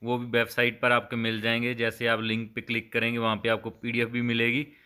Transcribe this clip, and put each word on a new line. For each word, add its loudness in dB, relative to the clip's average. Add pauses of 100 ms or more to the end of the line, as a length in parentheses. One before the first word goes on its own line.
वो 0
भी -4
वेबसाइट 2
पर 4
आपके 2
मिल -2
जाएंगे। 0
जैसे -2
आप 2
लिंक -2
पे -8
क्लिक -4
करेंगे 0
वहाँ 0
पे -2
आपको 0
पीडीएफ़ -2
भी -4
मिलेगी 2 (180)